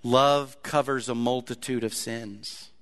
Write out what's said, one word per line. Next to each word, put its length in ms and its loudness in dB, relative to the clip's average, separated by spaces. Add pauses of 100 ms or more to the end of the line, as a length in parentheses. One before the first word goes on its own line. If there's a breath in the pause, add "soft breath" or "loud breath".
Love 600 4
covers 480 0
a 40 -2
multitude 680 -2
of 80 -2
sins. 760 -10 (120)